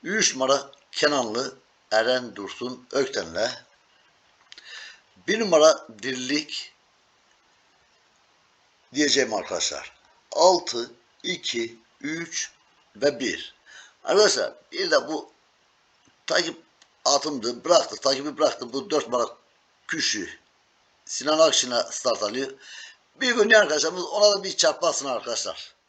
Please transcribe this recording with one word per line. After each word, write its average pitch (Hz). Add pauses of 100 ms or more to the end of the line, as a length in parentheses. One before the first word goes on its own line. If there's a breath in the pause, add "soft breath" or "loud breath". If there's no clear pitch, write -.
Üç 196
numara 131 (200)
Kenanlı 131 (320)
Eren 113
Dursun 120
Ökten'le. 107 (1800 loud breath)
Bir 214
numara 160 (160)
Dirilik 131 (2250)
diyeceğim 135
arkadaşlar. 85 (320)
Altı, 151 (300)
iki, - (220)
üç 160 (460)
ve 131
bir. - (500 loud breath)
Arkadaşlar, 190 (180)
bir 180
de 131
bu 151 (920)
takip 170 (420)
atımdı, 127
bıraktı, 165
takibi 139
bıraktı. 127
Bu 131
dört 147
numara 117 (500)
Küşü - (680)
Sinan 151
Akşin'e 127
start 110
alıyor. 127 (640 loud breath)
Bir 247
gün 220
arkadaşlarımız 170
ona 202
da 190
bir 180
çarpmasın 156
arkadaşlar. 113 (140)